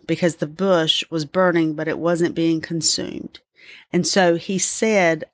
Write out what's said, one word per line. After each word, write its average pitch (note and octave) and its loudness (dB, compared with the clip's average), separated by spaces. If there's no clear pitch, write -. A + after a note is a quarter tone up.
because E3 0
the E3 -6
bush D#3+ 0
was D#3 -4
burning, E3+ 2
but D#3 -6
it - -2
wasn't E3+ 0
being E3 0
consumed. - -4
And F3 2
so F3 4
he F#3 -4
said, F3+ 0